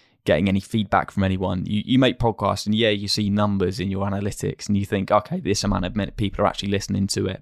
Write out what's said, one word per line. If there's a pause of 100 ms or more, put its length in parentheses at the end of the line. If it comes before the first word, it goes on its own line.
(240)
getting
any
feedback
from
anyone,
you,
you
make
podcasts
and
yeah,
you
see
numbers
in
your
analytics
and
you
think,
"Okay,
this
amount
of
men-,
people
are
actually
listening
to
it."